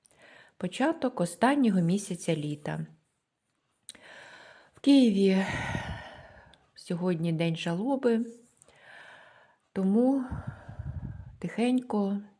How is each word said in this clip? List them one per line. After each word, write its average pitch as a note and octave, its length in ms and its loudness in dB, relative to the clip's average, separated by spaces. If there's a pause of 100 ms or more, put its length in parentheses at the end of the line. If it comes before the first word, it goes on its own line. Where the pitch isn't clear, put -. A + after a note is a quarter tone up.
(580)
початок B3+ 640 -2
останнього A3+ 600 2
місяця E3+ 540 0
літа. D3+ 500 -6 (1900)
В - 60 -20
Києві G3 680 6 (1300)
сьогодні E3+ 580 -2
день E3 220 0
жалоби, A#3 720 0 (1500)
тому A#3+ 520 2 (1120)
тихенько G#3 760 -2 (220)